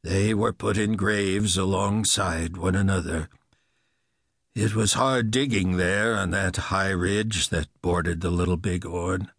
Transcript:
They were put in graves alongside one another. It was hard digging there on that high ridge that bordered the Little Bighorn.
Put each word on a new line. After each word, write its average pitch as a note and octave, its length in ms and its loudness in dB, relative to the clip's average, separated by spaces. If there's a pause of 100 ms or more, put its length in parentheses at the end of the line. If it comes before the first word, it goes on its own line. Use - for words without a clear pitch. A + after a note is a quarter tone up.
They G2 300 2
were A2 180 2
put G#2 280 -2
in G#2+ 140 2
graves G2+ 640 2
alongside F#2+ 1000 0
one F2+ 160 0
another. F2+ 560 0 (1300)
It G#2+ 180 0
was G#2+ 200 2
hard B2 360 2
digging G#2+ 480 2
there G2+ 380 2
on F#2+ 160 -2
that F#2+ 260 -2
high G2 320 -2
ridge G2 600 0
that D#2 180 -2 (160)
bordered F2 380 0
the F2 100 -2
Little F2 260 0
Bighorn. F2+ 800 -4